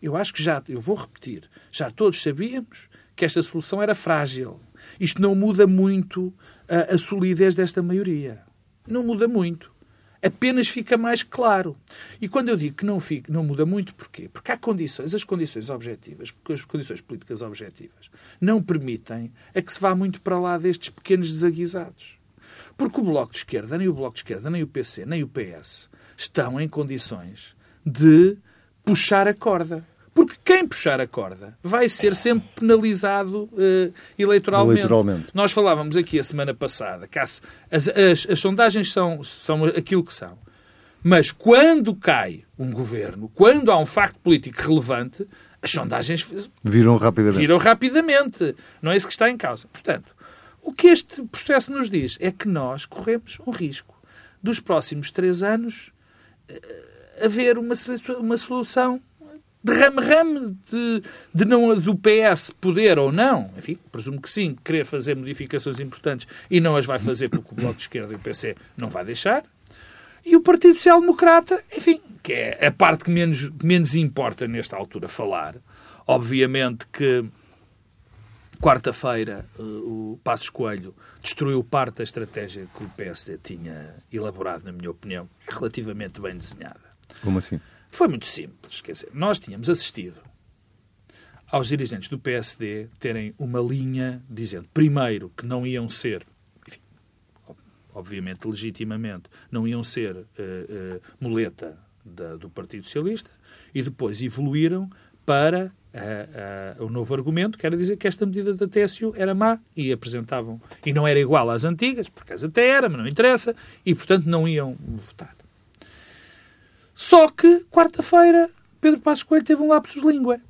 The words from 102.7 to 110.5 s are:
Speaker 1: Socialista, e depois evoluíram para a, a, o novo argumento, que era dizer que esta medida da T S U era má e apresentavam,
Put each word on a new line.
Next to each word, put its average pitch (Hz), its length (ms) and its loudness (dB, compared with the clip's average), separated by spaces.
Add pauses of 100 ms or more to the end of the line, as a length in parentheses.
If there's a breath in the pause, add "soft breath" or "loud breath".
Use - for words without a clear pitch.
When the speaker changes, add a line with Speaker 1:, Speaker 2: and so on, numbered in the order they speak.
Speaker 1:
Socialista, 196 460 -8 (440 soft breath)
e 135 80 -8
depois 117 400 -8
evoluíram 147 680 -4 (360 soft breath)
para 165 460 0 (240)
a, 101 880 -12
a, - 20 -10
o 110 60 -10
novo 117 240 -6
argumento, 165 440 0
que - 80 -6
era 170 120 -2
dizer 180 180 0
que 196 120 -4
esta 190 180 -2
medida 196 280 -2
da 190 140 -2
T 208 140 0
S 208 240 -2
U 220 100 -4
era 196 180 -2
má 220 260 2 (160)
e 135 160 -2
apresentavam, 117 720 -8 (240 loud breath)